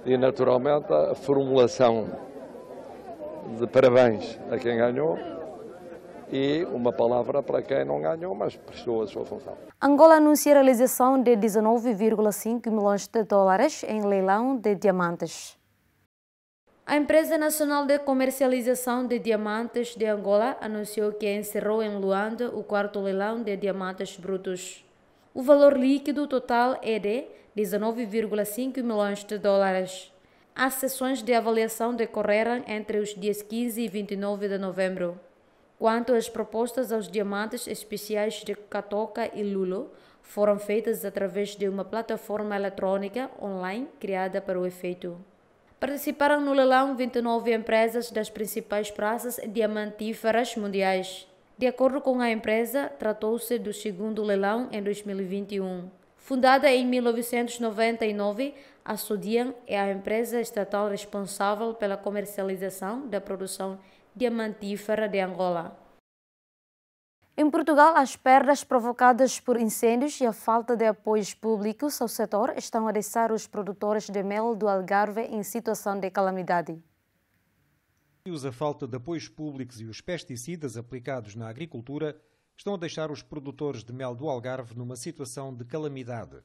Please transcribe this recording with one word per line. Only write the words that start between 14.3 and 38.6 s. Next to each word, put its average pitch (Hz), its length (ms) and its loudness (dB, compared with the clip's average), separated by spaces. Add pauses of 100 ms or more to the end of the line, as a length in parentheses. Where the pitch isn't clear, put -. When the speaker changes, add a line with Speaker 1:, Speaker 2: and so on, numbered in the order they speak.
Speaker 2:
de 208 180 2
diamantes. 175 840 0 (1300)
A 285 100 2
Empresa 302 400 4
Nacional 302 500 0
de 285 120 4
Comercialização 254 1080 0
de 233 120 0
Diamantes 226 760 -2
de 214 120 -2
Angola 208 540 2
anunciou 214 520 -4
que 208 200 -4
encerrou 208 500 -2
em 208 140 -4
Luanda 208 520 0
o 208 160 -6
quarto 202 360 -2
leilão 196 420 -2
de 202 140 -4
diamantes 190 600 -4
brutos. 185 680 -8 (500)
O 269 80 -4
valor 285 340 8
líquido 277 500 2
total 247 560 0
é 214 160 -2
de 208 280 -2 (280)
dezenove 214 500 -2
vírgula 208 400 -2
cinco 254 360 -4
milhões 208 440 -2
de 214 140 -6
dólares. 190 720 0 (420)
As 262 200 0
sessões 262 480 -2
de 233 120 0
avaliação 226 600 0
decorreram 220 720 0
entre 214 320 -4
os 208 160 -4
dias 202 280 -4
quinze 233 400 -4
e 226 60 -2
vinte 202 240 -6
e 196 40 -4
nove 202 320 -4
de 202 100 -2
novembro. 185 600 -4 (580)
Quanto 233 360 2
às 226 140 2
propostas 226 640 -4
aos 214 160 -4
diamantes 208 580 -4
especiais 208 680 -4 (100)
de - 100 -6
Katoka 208 800 -6